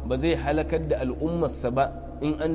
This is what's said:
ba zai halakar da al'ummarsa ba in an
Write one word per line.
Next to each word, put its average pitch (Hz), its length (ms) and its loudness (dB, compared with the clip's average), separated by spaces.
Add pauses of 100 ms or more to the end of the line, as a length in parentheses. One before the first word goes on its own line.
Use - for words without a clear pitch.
ba 127 100 2
zai 160 160 4
halakar 151 540 0
da 131 100 2
al'ummarsa 135 720 0
ba 131 220 2 (280)
in 151 220 0
an 160 120 2